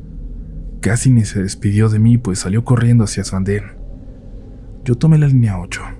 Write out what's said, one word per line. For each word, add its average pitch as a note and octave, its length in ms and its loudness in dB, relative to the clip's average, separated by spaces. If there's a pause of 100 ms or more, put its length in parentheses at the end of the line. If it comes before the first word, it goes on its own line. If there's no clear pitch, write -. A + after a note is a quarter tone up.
(800)
Casi A#2+ 300 2
ni A#2 140 6
se G2+ 180 -4
despidió G2+ 460 0
de G#2+ 100 0
mí, A#2 200 6
pues G2 220 -2
salió G#2+ 240 -2
corriendo A#2+ 380 4
hacia G2 220 -2
su - 100 -8
andén. G2 300 -2 (1200)
Yo B2 100 0
tomé D#3+ 240 4
la D3+ 80 4
línea A#2+ 320 4
ocho - 240 -10 (180)